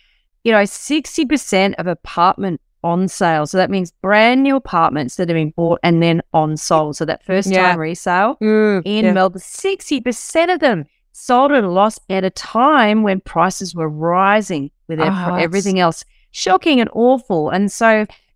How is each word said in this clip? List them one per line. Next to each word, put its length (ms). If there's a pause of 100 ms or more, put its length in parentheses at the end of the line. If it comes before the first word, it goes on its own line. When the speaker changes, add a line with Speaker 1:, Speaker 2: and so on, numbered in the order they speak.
(440)
Speaker 1:
you 80
know, 140
sixty 600
percent 520
of 100
apartment 720 (240)
on 240
sale. 380
So 120
that 120
means 220 (100)
brand 420
new 120
apartments 600
that 120
have 60
been 160
bought 320
and 180
then 200 (120)
on 240
sold. 380
So 100
that 180
first 260
Speaker 2:
Yeah. 220
Speaker 1:
time 80
resale 600
Speaker 2:
Mm, 440
Speaker 1:
in 200
Speaker 2:
yeah. 80
Speaker 1:
Melbourne, 280
sixty 600
percent 500
of 100
them 240 (260)
sold 400
at 120
a 60
loss 300 (100)
at 140
a 80
time 720
when 180
prices 540
were 140
rising 840 (160)
with 120
ev- 140
Speaker 2:
Oh, 180
that's 120
Speaker 1:
everything 360
else. 240 (280)
Shocking 480
and 140
awful. 560
And 220
so, 340 (300)